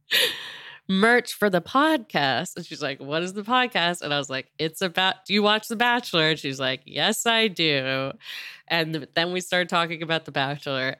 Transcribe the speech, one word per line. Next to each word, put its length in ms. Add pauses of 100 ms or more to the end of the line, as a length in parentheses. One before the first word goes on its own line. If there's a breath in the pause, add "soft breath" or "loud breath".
(100)
<laughs> 800
Merch 460
for 160
the 100
podcast. 960
And 80
she's 180
like, 180
"What 240
is 80
the 100
podcast?" 600
And 120
I 40
was 120
like, 280
"It's 240
about, 440
do 80
you 80
watch 240
The 80
Bachelor?" 560
And 80
she's 220
like, 240
"Yes, 420
I 220
do." 640 (560 loud breath)
And 260
th-, 200
then 180
we 80
started 280
talking 340
about 240
The 60
Bachelor. 680